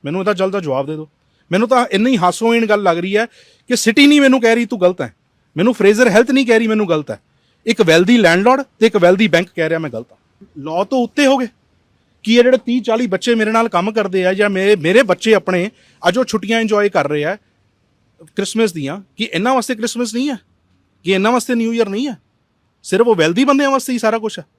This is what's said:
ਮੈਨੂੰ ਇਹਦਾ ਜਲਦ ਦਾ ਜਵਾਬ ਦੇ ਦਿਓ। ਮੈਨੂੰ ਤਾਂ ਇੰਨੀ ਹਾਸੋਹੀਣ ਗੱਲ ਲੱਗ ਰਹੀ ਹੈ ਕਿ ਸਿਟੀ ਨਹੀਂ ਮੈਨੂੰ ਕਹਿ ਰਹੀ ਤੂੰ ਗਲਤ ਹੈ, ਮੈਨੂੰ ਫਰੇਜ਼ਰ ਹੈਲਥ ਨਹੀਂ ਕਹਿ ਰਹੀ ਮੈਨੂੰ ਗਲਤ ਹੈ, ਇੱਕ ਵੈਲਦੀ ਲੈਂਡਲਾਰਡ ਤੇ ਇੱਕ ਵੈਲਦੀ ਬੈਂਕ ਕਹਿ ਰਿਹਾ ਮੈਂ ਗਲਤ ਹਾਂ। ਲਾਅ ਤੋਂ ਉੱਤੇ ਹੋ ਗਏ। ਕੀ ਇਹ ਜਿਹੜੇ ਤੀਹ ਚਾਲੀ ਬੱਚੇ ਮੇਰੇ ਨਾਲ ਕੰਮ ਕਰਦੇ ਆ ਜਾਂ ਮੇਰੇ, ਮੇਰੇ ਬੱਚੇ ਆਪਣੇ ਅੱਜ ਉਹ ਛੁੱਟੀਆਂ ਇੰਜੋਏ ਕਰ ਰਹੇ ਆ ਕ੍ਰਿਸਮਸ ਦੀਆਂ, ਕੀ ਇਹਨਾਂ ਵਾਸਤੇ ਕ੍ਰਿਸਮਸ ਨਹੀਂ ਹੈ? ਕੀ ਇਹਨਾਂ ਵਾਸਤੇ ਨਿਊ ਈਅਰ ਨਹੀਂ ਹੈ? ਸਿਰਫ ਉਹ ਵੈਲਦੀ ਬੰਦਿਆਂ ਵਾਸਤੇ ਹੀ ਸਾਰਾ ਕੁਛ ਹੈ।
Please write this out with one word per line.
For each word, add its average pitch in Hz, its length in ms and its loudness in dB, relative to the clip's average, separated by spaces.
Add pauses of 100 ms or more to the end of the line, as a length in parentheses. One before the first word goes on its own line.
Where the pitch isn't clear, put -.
ਮੈਨੂੰ 160 160 -6
ਇਹਦਾ 202 120 -2
ਜਲਦ 190 200 -2
ਦਾ 202 80 -4
ਜਵਾਬ 139 260 -4
ਦੇ 151 60 -10
ਦਿਓ। 156 160 -12 (440)
ਮੈਨੂੰ 214 160 0
ਤਾਂ 247 240 2
ਇੰਨੀ 226 240 0
ਹਾਸੋਹੀਣ 226 500 0
ਗੱਲ 208 160 0
ਲੱਗ 170 160 0
ਰਹੀ 190 180 -4
ਹੈ 226 100 0 (420)
ਕਿ 247 80 0
ਸਿਟੀ 254 300 2
ਨਹੀਂ 294 140 6
ਮੈਨੂੰ 269 200 4
ਕਹਿ 226 140 2
ਰਹੀ 233 120 -2
ਤੂੰ 214 140 -8
ਗਲਤ 180 220 0
ਹੈ, 113 120 -10 (420)
ਮੈਨੂੰ 214 180 2
ਫਰੇਜ਼ਰ 214 360 2
ਹੈਲਥ 226 200 4
ਨਹੀਂ 269 160 0
ਕਹਿ 226 120 4
ਰਹੀ 226 80 0
ਮੈਨੂੰ 214 220 -2
ਗਲਤ 156 220 -4
ਹੈ, 104 100 -12 (460)
ਇੱਕ 226 160 0
ਵੈਲਦੀ 180 360 4
ਲੈਂਡਲਾਰਡ 208 440 2
ਤੇ - 240 -2
ਇੱਕ 226 100 2
ਵੈਲਦੀ 190 320 4
ਬੈਂਕ 170 280 0
ਕਹਿ 160 120 -2
ਰਿਹਾ 160 100 -2
ਮੈਂ 156 120 -8
ਗਲਤ 117 220 -14
ਹਾਂ। - 60 -20 (400)
ਲਾਅ 160 260 -4
ਤੋਂ 247 200 -2
ਉੱਤੇ 285 220 0
ਹੋ 269 100 4
ਗਏ। 254 100 -2 (760)
ਕੀ 226 140 2
ਇਹ 240 60 6
ਜਿਹੜੇ 254 140 4
ਤੀਹ 240 260 -2
ਚਾਲੀ 233 240 -2
ਬੱਚੇ 226 280 -2
ਮੇਰੇ 220 180 -2
ਨਾਲ 226 160 0
ਕੰਮ 190 240 -2
ਕਰਦੇ 190 340 -2
ਆ 185 80 0
ਜਾਂ 208 160 0
ਮੇਰੇ, 196 260 2
ਮੇਰੇ 180 260 2
ਬੱਚੇ 214 320 0
ਆਪਣੇ 185 360 -2 (380)
ਅੱਜ 202 100 0
ਉਹ 254 60 0
ਛੁੱਟੀਆਂ 220 360 -4
ਇੰਜੋਏ 208 280 0
ਕਰ 147 200 -2
ਰਹੇ 147 160 -4
ਆ 185 120 -4 (1000)
ਕ੍ਰਿਸਮਸ 208 360 -2
ਦੀਆਂ, 156 280 -8 (160)
ਕੀ 220 80 -6
ਇਹਨਾਂ 226 300 -2
ਵਾਸਤੇ 247 200 -2
ਕ੍ਰਿਸਮਸ 226 400 -6
ਨਹੀਂ 269 160 -4
ਹੈ? 240 80 -8 (680)
ਕੀ 175 60 -4
ਇਹਨਾਂ 196 220 0
ਵਾਸਤੇ 247 220 -2
ਨਿਊ 233 180 -2
ਈਅਰ 226 160 -2
ਨਹੀਂ 226 200 -6
ਹੈ? 214 100 -10 (640)
ਸਿਰਫ 226 260 0
ਉਹ 220 60 4
ਵੈਲਦੀ 175 300 2
ਬੰਦਿਆਂ 277 260 2
ਵਾਸਤੇ 262 220 -4
ਹੀ 247 60 -4
ਸਾਰਾ 220 200 0
ਕੁਛ 214 200 -8
ਹੈ। 165 80 -18 (120)